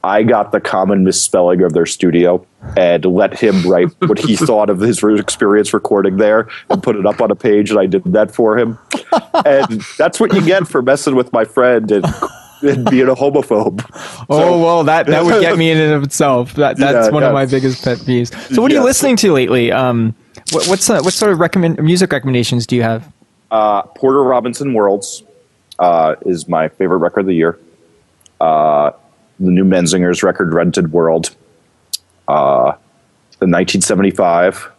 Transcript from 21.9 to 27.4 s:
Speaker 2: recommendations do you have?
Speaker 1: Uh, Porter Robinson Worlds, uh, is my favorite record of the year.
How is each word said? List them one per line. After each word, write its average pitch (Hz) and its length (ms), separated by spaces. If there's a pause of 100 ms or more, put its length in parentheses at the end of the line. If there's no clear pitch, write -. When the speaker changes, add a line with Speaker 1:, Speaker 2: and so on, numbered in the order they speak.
Speaker 2:
recommendations 123 540
do 127 100
you 120 60
have? 113 280 (400)
Speaker 1:
Uh, 107 320
Porter 135 400
Robinson 127 520
Worlds, 101 480 (560)
uh, 82 360 (120)
is 87 220
my 80 200
favorite 92 300
record 85 220
of 95 60
the 95 80
year. 82 240 (840)